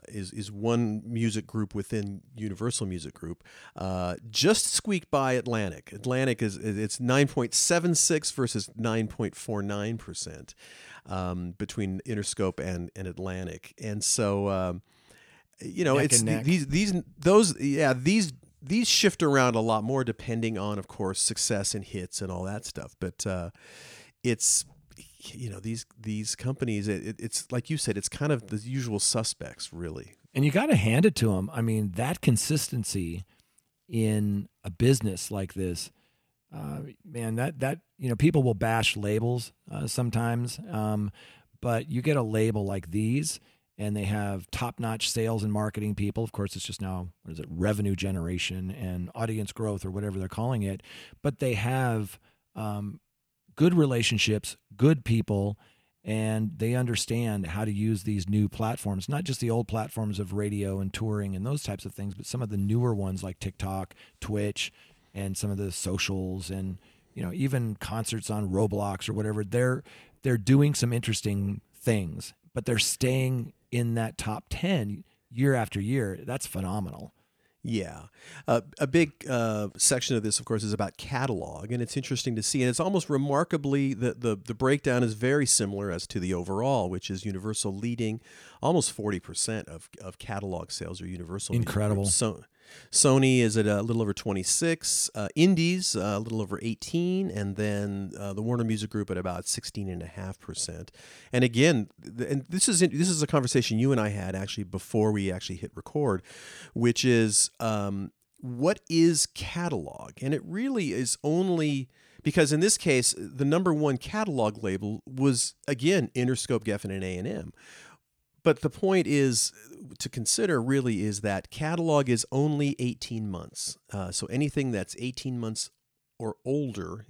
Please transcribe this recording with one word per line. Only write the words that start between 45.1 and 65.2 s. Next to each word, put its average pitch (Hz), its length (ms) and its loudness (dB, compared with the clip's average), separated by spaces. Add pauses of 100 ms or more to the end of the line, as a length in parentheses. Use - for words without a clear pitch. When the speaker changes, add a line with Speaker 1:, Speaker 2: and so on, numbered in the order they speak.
Speaker 2:
and 104 120 0
marketing 104 420 -2
people. 101 280 -2
Of 110 100 -8
course, 98 240 -4
it's - 80 -8
just - 160 -8
now, 92 260 -6 (160)
what - 80 -12
is 80 80 -10
it, - 100 -10
revenue 101 460 0
generation 92 760 -4
and 90 460 -6
audience 110 380 -4
growth 104 320 -4
or 95 40 -6
whatever 98 300 -4
they're 92 80 -4
calling 113 360 -2
it. 95 200 -4 (380)
But 143 180 -2
they 127 140 0
have, 117 640 0 (360)
um, 104 440 -6 (560)
good 175 200 6
relationships, 117 800 2 (180)
good 139 300 4
people, 104 540 2 (440)
and 110 540 -2
they 113 160 0
understand 117 720 0
how 92 180 -4
to 107 80 -2
use 104 300 0
these 98 260 -2
new 104 220 4
platforms, 104 580 -2
not 143 160 -2
just 135 160 -4
the 120 120 0
old 117 160 0
platforms 107 520 -4
of 95 140 -4
radio 101 460 -2
and 95 120 -2
touring 104 440 -2
and 95 100 -4
those 143 160 -4
types 101 240 -6
of 98 80 -10
things, 101 220 -8
but 101 100 -12
some 131 160 -6
of 110 80 -4
the 104 80 -2
newer 113 380 2
ones 95 260 -2
like 92 180 -8
TikTok, 95 540 -6 (260)
Twitch, 104 520 -2 (420)
and 98 240 -4